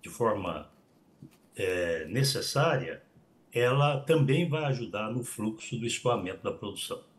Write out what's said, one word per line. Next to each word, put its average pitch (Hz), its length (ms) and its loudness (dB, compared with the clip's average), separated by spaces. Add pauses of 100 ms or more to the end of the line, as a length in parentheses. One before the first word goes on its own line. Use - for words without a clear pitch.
de 85 80 -12
forma, 95 580 -2 (880)
é, 87 480 0
necessária, 135 960 0 (500)
ela 135 480 4
também 156 460 4
vai 156 200 -2
ajudar 110 440 -4
no 120 140 -4
fluxo 110 540 -6
do 117 80 -4
escoamento 110 560 -2
da 101 100 -2
produção. - 480 -8 (180)